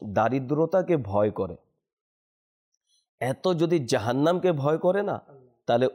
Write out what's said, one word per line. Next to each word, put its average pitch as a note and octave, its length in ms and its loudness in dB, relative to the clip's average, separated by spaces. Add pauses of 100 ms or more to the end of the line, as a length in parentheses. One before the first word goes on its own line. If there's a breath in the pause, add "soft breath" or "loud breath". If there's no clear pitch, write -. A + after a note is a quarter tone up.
দারিদ্রতাকে C#3 920 0
ভয় G#2 340 0
করে, F2 260 -8 (1600)
এত C3 280 -4
যদি E3+ 300 2
জাহান্নামকে C3+ 760 0
ভয় D3 260 0
করে F#3 240 2
না, F3 180 -4 (460)
তাহলে B2 280 2